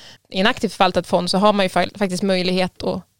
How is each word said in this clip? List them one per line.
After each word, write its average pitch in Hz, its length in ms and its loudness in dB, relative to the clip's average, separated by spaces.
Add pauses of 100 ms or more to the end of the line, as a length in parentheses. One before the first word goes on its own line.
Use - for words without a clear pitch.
(300)
I - 100 -4
en 196 60 4
aktivt 233 260 -2
förvaltad 185 300 2
fond 180 280 -2
så 190 80 2
har 208 140 4
man 202 120 2
ju 185 40 0
fa-, 185 300 -2
faktiskt 185 240 -2
möjlighet 185 600 -2
att, 185 200 -4 (180)